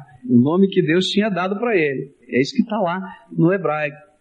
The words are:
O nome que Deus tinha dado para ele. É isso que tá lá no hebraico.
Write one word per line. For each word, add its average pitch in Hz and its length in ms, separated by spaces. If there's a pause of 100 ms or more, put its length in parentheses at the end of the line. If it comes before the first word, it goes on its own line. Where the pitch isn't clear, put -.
(280)
O 123 100
nome 170 300
que 185 140
Deus 170 260
tinha 208 200
dado 190 300
para 233 180
ele. 143 340 (160)
É - 140
isso 143 160
que - 80
tá 214 140
lá 180 200 (320)
no 165 220
hebraico. 151 460 (220)